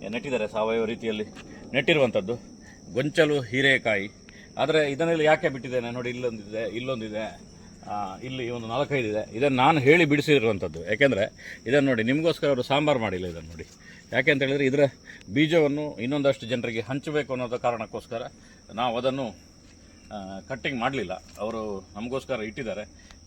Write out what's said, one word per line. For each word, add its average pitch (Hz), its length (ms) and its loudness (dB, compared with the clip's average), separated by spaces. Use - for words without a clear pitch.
ನೆಟ್ಟಿದ್ದಾರೆ, 117 380 -2
ಸಾವಯವ 110 380 0
ರೀತಿಯಲ್ಲಿ 107 380 -4
ನೆಟ್ಟಿರುವಂಥದ್ದು. 120 640 2
ಗೊಂಚಲು 147 480 2
ಹೀರೆಕಾಯಿ. 120 680 2
ಆದ್ರೆ 147 340 2
ಇದನ್ನೆಲ್ಲ 165 300 0
ಯಾಕೆ 151 280 4
ಬಿಟ್ಟಿದ್ದೇನೆ 123 420 -4
ನೋಡಿ, 123 180 -4
ಇಲ್ಲೊಂದಿದೆ, 110 640 -4
ಇಲ್ಲೊಂದಿದೆ, 110 800 -6
ಆ, 98 280 -6
ಇಲ್ಲಿ 127 320 -6
ಒಂದು 117 180 -6
ನಾಲ್ಕೈದು 131 400 -2
ಇದೆ. 107 300 -4
ಇದನ್ನ 135 200 2
ನಾನು 147 220 6
ಹೇಳಿ 160 260 8
ಬಿಡಿಸಿರುವಂಥದ್ದು. 110 800 2
ಯಾಕೆಂದ್ರೆ 110 480 0
ಇದನ್ನ 139 200 2
ನೋಡಿ, 113 160 2
ನಿಮಗೋಸ್ಕರ 151 440 0
ಅವರು 127 160 2
ಸಾಂಬಾರು 143 360 2
ಮಾಡಿಲ್ಲ 92 260 -2
ಇದನ್ನ 82 220 -8
ನೋಡಿ. 82 180 -14
ಯಾಕೆ 131 180 4
ಅಂತ 139 120 2
ಹೇಳಿದ್ರೆ 139 220 2
ಇದರ 131 140 4
ಬೀಜವನ್ನು 151 680 2
ಇನ್ನೊಂದಷ್ಟು 135 460 0
ಜನರಿಗೆ 120 340 -2
ಹಂಚಬೇಕು 135 520 -4
ಅನ್ನೋದು 123 260 -4
ಕಾರಣಕ್ಕೋಸ್ಕರ 117 640 -4
ನಾವು 117 240 0
ಅದನ್ನು, 131 300 0
ಆ, 98 340 -10
ಕಟ್ಟಿಂಗ್ 135 320 -6
ಮಾಡ್ಲಿಲ್ಲ. 117 340 -2
ಅವರು 107 560 -6
ನಮಗೋಸ್ಕರ 123 380 -6
ಇಟ್ಟಿದ್ದಾರೆ. 107 560 -6